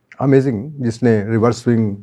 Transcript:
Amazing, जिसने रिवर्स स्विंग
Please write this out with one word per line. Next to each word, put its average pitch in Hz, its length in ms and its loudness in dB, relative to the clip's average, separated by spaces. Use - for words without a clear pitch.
Amazing, 135 460 0
जिसने 113 420 0
रिवर्स 113 380 0
स्विंग 113 400 0